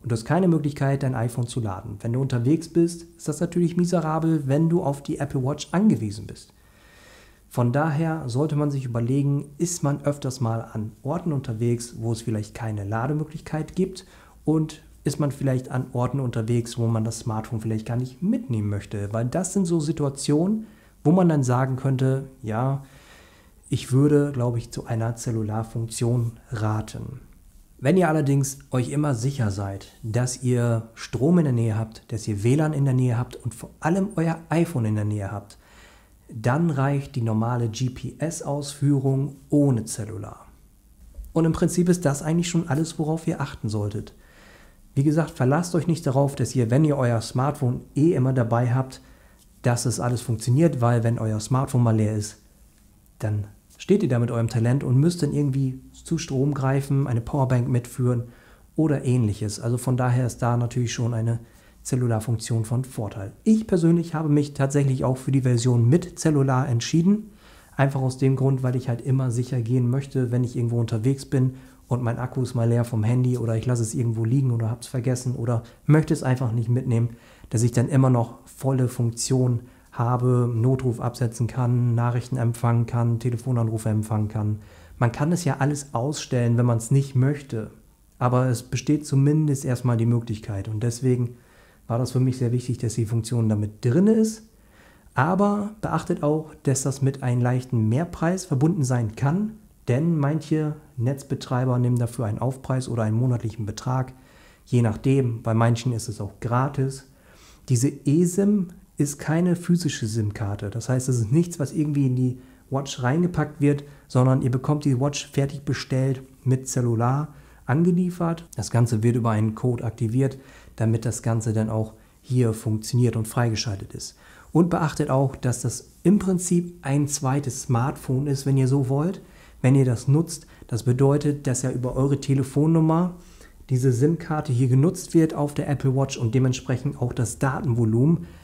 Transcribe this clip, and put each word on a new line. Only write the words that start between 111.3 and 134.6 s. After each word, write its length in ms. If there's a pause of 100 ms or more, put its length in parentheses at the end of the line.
nichts, 260
was 140
irgendwie 340
in 100
die 220 (320)
Watch 320
reingepackt 600
wird, 220 (240)
sondern 340
ihr 80
bekommt 340
die 160
Watch 300
fertig 340
bestellt 580 (220)
mit 240
Cellular 600 (360)
angeliefert. 840 (100)
Das 140
Ganze 320
wird 140
über 140
einen 240
Code 300
aktiviert, 540 (380)
damit 300
das 160
Ganze 320
dann 160
auch 240 (260)
hier 320
funktioniert 640
und 100
freigeschaltet 680
ist. 240 (340)
Und 160
beachtet 400
auch, 280
dass 260
das 300 (100)
im 160
Prinzip 640
ein 260
zweites 540
Smartphone 640
ist, 180
wenn 140
ihr 100
so 220
wollt, 320 (400)
wenn 120
ihr 100
das 240
nutzt. 380 (200)
Das 160
bedeutet, 640
dass 160
ja 80
über 260
eure 240
Telefonnummer 960 (540)
diese 220
sim-Karte 600
hier 160